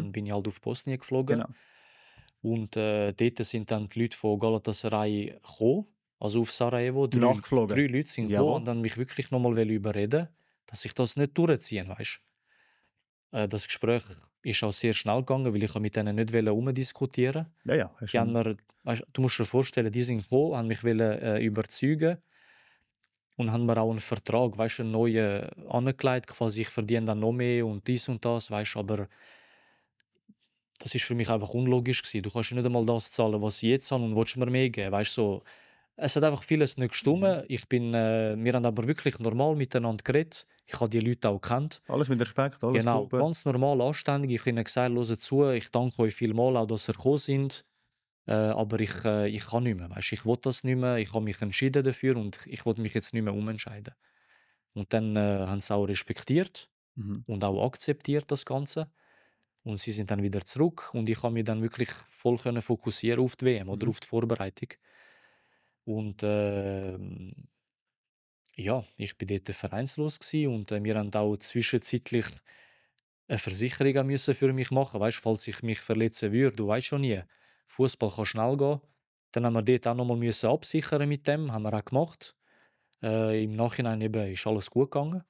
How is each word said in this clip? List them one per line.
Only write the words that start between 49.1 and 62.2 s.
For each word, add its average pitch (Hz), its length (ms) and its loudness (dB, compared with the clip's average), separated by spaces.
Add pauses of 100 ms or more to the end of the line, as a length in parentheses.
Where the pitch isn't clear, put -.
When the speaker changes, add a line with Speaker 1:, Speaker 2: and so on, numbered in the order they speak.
Speaker 2:
ich 104 200 -6
kann 120 160 0
nicht 113 120 0
mehr, 87 140 -10
weißt, 95 220 -6
ich 107 120 -6
will 117 160 2
das 131 220 -2
nicht 127 160 0
mehr, 123 200 0
ich 104 140 -4
habe 110 120 0
mich 104 180 -4
entschieden 131 400 2
dafür 131 340 2
und 104 300 -6
ich - 180 -12
will 113 120 2
mich 110 180 -4
jetzt - 180 -4
nicht 113 120 0
mehr 101 100 -2
umentscheiden." 107 600 -8 (800)
Und 101 180 -6
dann, 110 240 2
äh, 101 320 2
haben 101 120 -2
sie 104 140 -4
auch 101 120 2
respektiert - 840 -2 (240)
Speaker 1:
Mhm. 107 320 -6
Speaker 2:
und 104 160 -4
auch 101 240 2
akzeptiert, 143 640 -2
das 139 140 -4
Ganze. 143 440 -4 (760)
Und 104 160 -6
sie - 100 -6
sind 104 220 -4
dann 101 100 0
wieder 98 200 -2
zurück 165 520 -2
und 110 140 -2
ich 113 120 0
kann 117 120 0
mich 113 120 0
dann 110 160 -2
wirklich 113 280 -2 (200)
voll 120 300 0